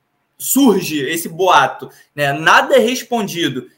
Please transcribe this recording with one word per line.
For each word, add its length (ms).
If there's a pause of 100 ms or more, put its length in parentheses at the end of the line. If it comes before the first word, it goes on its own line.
(380)
surge 640
esse 280
boato, 640 (240)
né, 180
nada 440
é 20
respondido, 1000